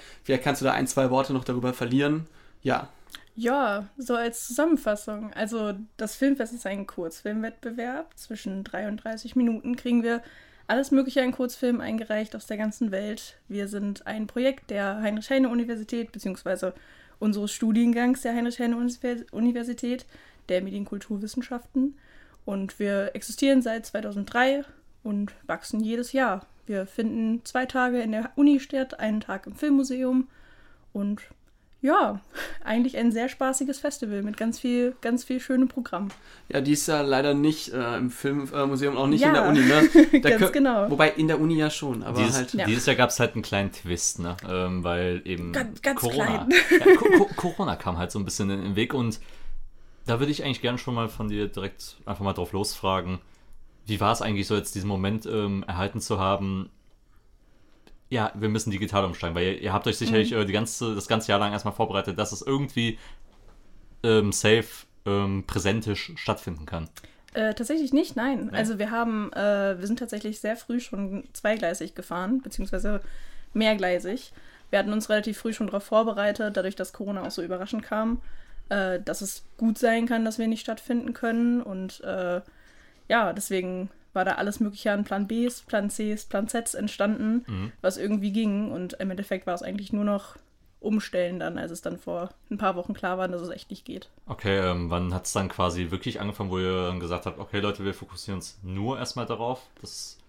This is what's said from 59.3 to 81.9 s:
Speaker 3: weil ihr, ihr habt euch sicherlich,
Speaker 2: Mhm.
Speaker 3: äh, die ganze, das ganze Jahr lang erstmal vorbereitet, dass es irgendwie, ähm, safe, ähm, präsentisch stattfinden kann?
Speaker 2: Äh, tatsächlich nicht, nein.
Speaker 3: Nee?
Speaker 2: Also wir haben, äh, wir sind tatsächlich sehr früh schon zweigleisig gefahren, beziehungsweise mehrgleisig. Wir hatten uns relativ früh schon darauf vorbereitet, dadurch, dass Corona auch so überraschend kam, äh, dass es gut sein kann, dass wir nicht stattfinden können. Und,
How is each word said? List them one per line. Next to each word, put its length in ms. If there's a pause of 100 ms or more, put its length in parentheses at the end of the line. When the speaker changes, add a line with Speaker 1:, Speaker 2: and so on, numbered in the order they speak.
Speaker 3:
weil 100
ihr, 160
ihr 120
habt 140
euch 100
sicherlich, 340
Speaker 2:
Mhm. 80
Speaker 3:
äh, 60
die 80
ganze, 420
das 120
ganze 240
Jahr 80
lang 140
erstmal 200
vorbereitet, 460
dass 140
es 80
irgendwie, 560 (1080)
ähm, 280
safe, 340 (400)
ähm, 420
präsentisch 680
stattfinden 500
kann? 240 (440)
Speaker 2:
Äh, 200
tatsächlich 400
nicht, 240
nein. 340
Speaker 3:
Nee? 60
Speaker 2:
Also 220
wir 120
haben, 420
äh, 460
wir 80
sind 120
tatsächlich 420
sehr 160
früh 240
schon 420 (100)
zweigleisig 640
gefahren, 460
beziehungsweise 600 (520)
mehrgleisig. 800 (360)
Wir 100
hatten 140
uns 160
relativ 280
früh 160
schon 140
darauf 160
vorbereitet, 760
dadurch, 180
dass 180
Corona 320
auch 60
so 100
überraschend 420
kam, 380 (480)
äh, 300
dass 220
es 220 (140)
gut 200
sein 300
kann, 180
dass 140
wir 80
nicht 140
stattfinden 520
können. 480
Und, 400